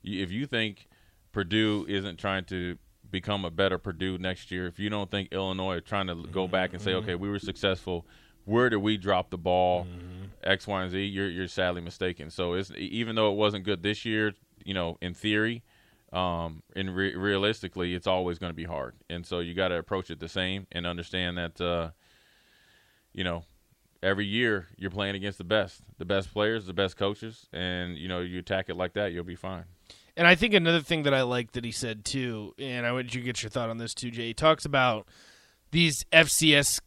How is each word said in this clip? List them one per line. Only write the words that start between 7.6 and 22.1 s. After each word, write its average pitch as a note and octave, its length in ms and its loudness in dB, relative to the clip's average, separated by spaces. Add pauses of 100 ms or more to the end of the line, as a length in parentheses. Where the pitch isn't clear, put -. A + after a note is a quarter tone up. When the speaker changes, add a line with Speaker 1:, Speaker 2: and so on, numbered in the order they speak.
Speaker 1:
Where A#2 240 4
do A2 100 2
we G#2+ 160 2
drop F#2 360 0
the F#2 60 -6
ball?" F2+ 460 2
Speaker 2:
Mm-hmm. F2+ 400 -12 (220)
Speaker 1:
X, F#2+ 200 0
Y, G2 180 -2
and F#2 80 -4
Z, F#2+ 120 -2
you're, G2 260 -2
you're F2+ 200 -4
sadly F2+ 320 0
mistaken. F2 480 -6
So F2 240 -2
it's, F#2+ 180 -4
e-, - 40 -14
even A2+ 420 -4
though G#2+ 160 4
it - 20 -2
wasn't G#2 300 2
good F#2 180 -2
this G#2 220 -2
year, G#2+ 260 0 (320)
you G2 100 -8
know, E2+ 280 -2
in F2+ 120 -6
theory, G#2+ 500 0 (500)
um, E2+ 500 -2 (120)
and F#2+ 200 -4
re-, F#2+ 200 0
realistically, F#2+ 760 0
it's F2+ 140 -2
always F#2 320 2
gonna F2 140 -6
be D#2 100 -8
hard. C#2+ 320 -6 (140)
And F2 160 -8
so F2+ 140 -4
you E2+ 140 -4
gotta F#2 220 2
approach F#2 340 -4
it D2+ 120 -10
the E2 80 -10
same F#2+ 420 -2
and F2 160 -4
understand F2 500 -4
that, E2+ 220 -6
uh, E2+ 320 0 (1200)